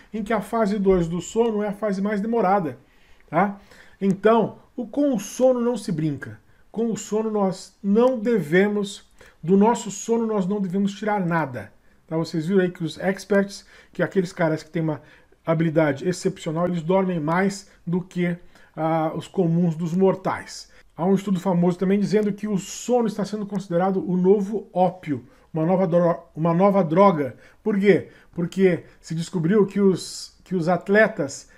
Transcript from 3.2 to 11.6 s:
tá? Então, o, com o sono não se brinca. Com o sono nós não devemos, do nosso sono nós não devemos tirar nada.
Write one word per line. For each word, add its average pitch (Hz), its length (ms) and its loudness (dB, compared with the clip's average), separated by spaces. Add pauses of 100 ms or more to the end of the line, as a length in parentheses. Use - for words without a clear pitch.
tá? 196 320 0 (400)
Então, 196 580 2 (160)
o, 247 120 -8
com 285 280 0
o 208 60 -2
sono 254 400 0
não 240 160 0
se - 160 -8
brinca. 143 480 -6 (300)
Com 226 200 -4
o 196 60 -4
sono 220 340 -4
nós 196 520 -4
não 233 360 4
devemos, 202 840 0 (380)
do 175 140 4
nosso 220 340 4
sono 226 360 -2
nós 208 200 0
não 208 140 -2
devemos 196 340 -2
tirar 208 260 -2
nada. 151 520 -4 (340)